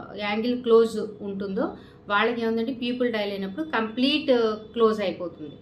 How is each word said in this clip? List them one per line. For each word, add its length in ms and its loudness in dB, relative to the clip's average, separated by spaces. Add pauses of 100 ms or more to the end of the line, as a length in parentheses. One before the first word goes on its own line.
(160)
యాంగిల్ 480 -2
క్లోజ్ 360 6 (220)
ఉంటుందో 560 -4 (300)
వాళ్ళకి 340 2
ఏముందంటే 320 0
ప్యూపిల్ 400 -2
డైల్ 180 -2
అయినప్పుడు 340 -6
కంప్లీట్ 680 0 (420)
క్లోజ్ 280 4
అయిపోతుంది. 500 -6 (100)